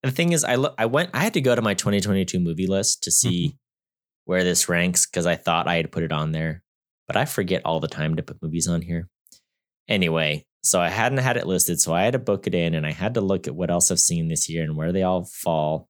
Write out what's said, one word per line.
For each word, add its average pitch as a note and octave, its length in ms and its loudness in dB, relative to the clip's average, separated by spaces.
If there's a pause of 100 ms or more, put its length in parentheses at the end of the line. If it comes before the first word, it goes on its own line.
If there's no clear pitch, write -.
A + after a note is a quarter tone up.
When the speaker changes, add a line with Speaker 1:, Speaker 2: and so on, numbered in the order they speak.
(120)
Speaker 1:
thing E3+ 220 2
is, D3+ 100 2
I B2 120 2
lo-, C3+ 220 0
I A2+ 100 2
went, D#3 260 0
I B2+ 100 -2
had A3+ 120 0
to E3 60 2
go B2 140 4
to A#2 60 0
my G#2 140 2
twenty G2+ 260 2
twenty-two F#2+ 380 0
movie F2 280 0
list G2 360 0
to - 80 -4
see F2+ 380 2
Speaker 2:
Mm-hmm. - 80 -10 (680)
Speaker 1:
where F#2 180 2
this F2+ 260 2
ranks F2 360 2
'cause E2+ 200 -4
I E2+ 100 2
thought E2+ 320 0
I F2 100 0
had D#2+ 140 -2
put E2 120 -4
it D#2+ 80 -4
on D#2 220 -2
there, D#2+ 300 -4 (440)
but - 100 -6
I C3 80 2
forget F#2 400 -2
all D#2+ 140 0
the D#2+ 80 -2
time D#2+ 300 -2
to D#2+ 60 -6
put - 200 -14
movies E2 240 -2
on E2+ 140 0
here. E2+ 280 -6 (760)
Anyway, D#2+ 580 0 (180)
so F#2 180 2
I E2+ 80 2
hadn't A#2 300 0
had B2+ 180 0
it F2+ 100 -4
listed, F2+ 340 0
so E2 120 0
I F2+ 100 2
had A#2+ 100 2
to B2 60 0
book G#2 280 -2
it F2+ 80 -2
in, E2+ 200 2
and D2+ 100 -2
I D#2 60 -2
had G2 240 -4
to A2+ 60 2
look F#2+ 260 -2
at C#2 80 -8
what F2 160 -2
else F2 200 2
I've F2 80 0
seen E2 280 2
this D#2+ 220 -2
year E2 140 -2
and D#2 140 -4
where D#2+ 140 -2
they F#2 120 2
all F#2 220 0
fall. D#2 640 -2